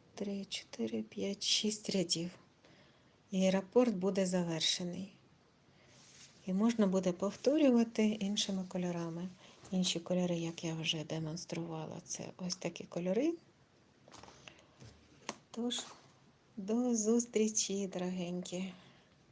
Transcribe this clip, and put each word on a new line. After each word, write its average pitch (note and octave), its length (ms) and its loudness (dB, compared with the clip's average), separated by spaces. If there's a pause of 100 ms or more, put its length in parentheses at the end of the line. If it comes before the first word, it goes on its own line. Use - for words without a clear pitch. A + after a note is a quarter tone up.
(140)
три, G3+ 300 -6
чотири, A3+ 580 -6
п'ять, G3 420 -6
шість - 460 2
рядів. F3 400 0 (1000)
І F#3+ 200 6
рапорт G3+ 440 4
буде F#3+ 320 2
завершений. F3 880 -2 (1300)
І F#3 60 -2
можна G#3+ 340 4
буде F#3 260 4
повторювати A#3 920 4
іншими G3+ 640 0
кольорами. F3 600 -4 (420)
Інші F3+ 300 0
кольори, F3+ 380 0
як E3 260 -6
я D#3+ 100 -2
вже D#3+ 300 -2
демонструвала, D#3+ 1000 -6
це - 200 -8 (120)
ось F3+ 200 -4
такі - 280 -6
кольори. G3+ 500 0 (2250)
Тож, A#3+ 300 -4 (760)
до A#3 380 2
зустрічі, G#3+ 920 2
дорогенькі. F3+ 880 -4 (600)